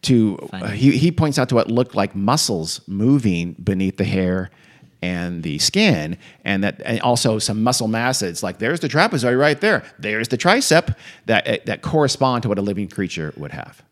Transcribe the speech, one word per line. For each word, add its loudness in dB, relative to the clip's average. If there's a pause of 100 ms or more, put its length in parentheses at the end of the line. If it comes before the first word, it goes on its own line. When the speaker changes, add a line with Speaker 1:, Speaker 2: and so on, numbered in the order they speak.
Speaker 1:
to, 4 (140)
Speaker 2:
Funny. -10
Speaker 1:
uh, -4
he, 4
he 4
points 2
out 2
to 0
what 2
looked 0
like 0
muscles -2
moving 2
beneath -2
the 0
hair 0 (500)
and -6
the -4
skin, 0 (260)
and 0
that, -4
and -4
also 2
some -2
muscle 0
mass. 0
It's -6
like, -8
there's -2
the -4
trapezoid 2
right 2
there. 0 (140)
There's -2
the 0
tricep 2 (300)
that, 2
uh, 0 (100)
that -6
correspond 0
to -2
what 0
a -2
living -4
creature -6
would -12
have. -14 (100)